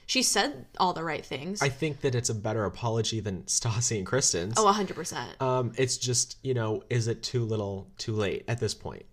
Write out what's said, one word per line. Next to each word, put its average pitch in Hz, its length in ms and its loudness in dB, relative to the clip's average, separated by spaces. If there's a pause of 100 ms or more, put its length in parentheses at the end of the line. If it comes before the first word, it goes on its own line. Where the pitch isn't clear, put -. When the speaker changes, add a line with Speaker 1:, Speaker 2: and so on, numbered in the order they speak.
Speaker 1:
she 254 180 2
said 247 440 2 (100)
all 180 160 4
the 160 100 -4
right 160 220 -2
things. 180 380 -4
Speaker 2:
I 143 80 4
think 151 320 -2
that 131 120 2
it's 120 140 0
a 120 60 0
better 107 320 0
apology 113 540 -2
than 95 240 -4
Stassi 117 520 0
and 92 100 -2
Kristen's. 110 520 2
Speaker 1:
Oh, 214 100 8
a 196 40 10
hundred 196 240 -2
percent. 147 440 -8
Speaker 2:
Um, 127 380 2
it's 131 180 2
just, - 460 0
you 131 100 0
know, 110 380 0
is 117 180 2
it 113 140 -2
too 117 240 -2
little, 101 500 -4
too - 160 -6
late 101 340 0
at 117 140 -2
this 107 140 0
point? - 380 -12